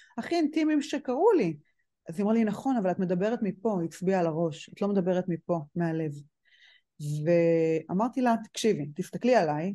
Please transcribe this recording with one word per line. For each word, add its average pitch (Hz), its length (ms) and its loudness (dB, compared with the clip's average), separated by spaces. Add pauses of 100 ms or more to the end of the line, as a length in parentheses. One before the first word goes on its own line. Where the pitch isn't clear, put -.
(180)
הכי - 160 -4
אינטימיים 311 480 2
שקרו 294 500 2
לי." 180 240 2 (520)
אז 170 100 -10
היא 208 40 0
אמרה 214 120 2
לי, 226 100 4
"נכון, 214 320 -2
אבל 185 140 0
את 180 80 -2
מדברת 190 440 0
מפה", 202 380 -2
היא 165 80 -2
הצביעה 185 320 -2
על 170 60 2
הראש, 160 480 -4
"את - 80 -10
לא 202 60 0
מדברת 185 400 0
מפה, 170 320 -4 (140)
מהלב." 160 380 -2 (1120)
ואמרתי 170 960 2
לה, 240 140 2 (100)
"תקשיבי, 202 500 -2
תסתכלי 233 400 -2
עליי", 170 400 0